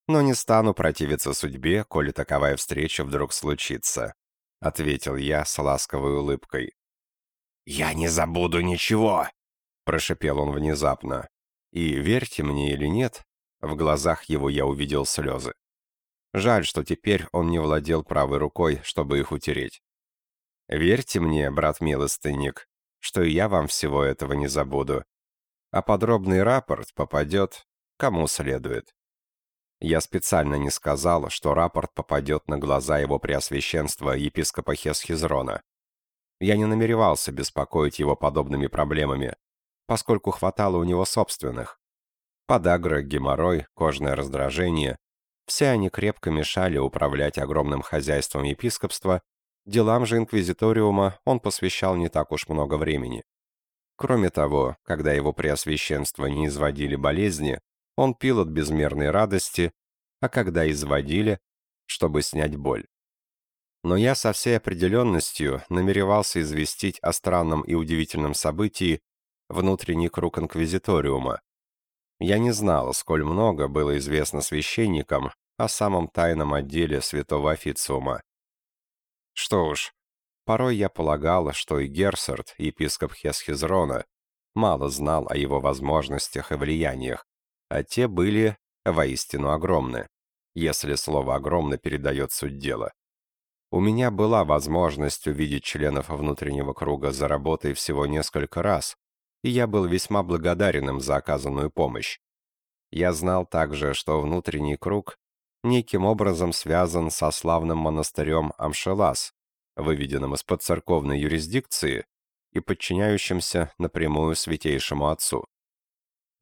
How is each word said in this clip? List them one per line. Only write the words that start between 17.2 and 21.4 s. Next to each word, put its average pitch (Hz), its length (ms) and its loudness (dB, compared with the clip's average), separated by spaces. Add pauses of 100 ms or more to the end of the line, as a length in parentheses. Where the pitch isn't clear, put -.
он 85 180 2
не 85 80 2
владел 78 460 0
правой 71 340 0
рукой, 73 460 0
чтобы 69 340 0
их 69 140 -2
утереть. 69 500 -6 (840)
«Верьте 87 520 2
мне, 76 300 2